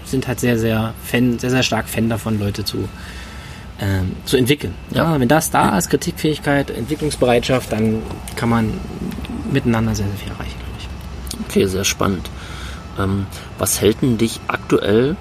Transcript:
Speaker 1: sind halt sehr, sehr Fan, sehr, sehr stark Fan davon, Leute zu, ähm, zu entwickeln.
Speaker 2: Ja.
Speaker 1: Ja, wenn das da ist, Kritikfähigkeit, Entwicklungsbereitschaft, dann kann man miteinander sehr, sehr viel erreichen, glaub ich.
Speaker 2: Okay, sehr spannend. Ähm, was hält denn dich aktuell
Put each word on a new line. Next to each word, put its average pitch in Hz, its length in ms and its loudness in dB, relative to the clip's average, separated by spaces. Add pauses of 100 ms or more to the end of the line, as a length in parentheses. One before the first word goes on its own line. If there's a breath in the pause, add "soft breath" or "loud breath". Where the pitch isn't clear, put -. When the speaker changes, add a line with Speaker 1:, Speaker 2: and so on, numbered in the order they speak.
Speaker 1:
sind - 240 -2
halt 120 120 -2
sehr, 123 180 2
sehr 110 460 0
Fan, 123 340 2
sehr, 123 140 0
sehr 127 100 4
stark 113 260 0
Fan 113 220 0
davon, 110 300 0
Leute 104 260 -2
zu, 104 240 -4 (920 loud breath)
ähm, 95 340 0 (120)
zu - 100 0
entwickeln. 127 380 2 (160)
Speaker 2:
Ja. 165 240 4
Speaker 1:
Ja, 147 60 4
wenn 123 80 4
das 156 240 4
da - 260 4
ist, - 140 0
Kritikfähigkeit, 143 800 0
Entwicklungsbereitschaft, 135 1000 2
dann 110 300 2 (340)
kann 120 140 0
man 113 240 4 (760)
miteinander 113 420 2
sehr, 104 140 -2
sehr 101 100 -4
viel - 140 -8
erreichen, 95 260 -8
glaub - 220 -10
ich. - 680 -10
Speaker 2:
Okay, - 180 4
sehr 92 160 0
spannend. - 440 0 (720 loud breath)
Ähm, 98 260 0 (320 loud breath)
was - 240 0
hält 107 220 4
denn 120 160 4
dich 113 280 0
aktuell 127 720 2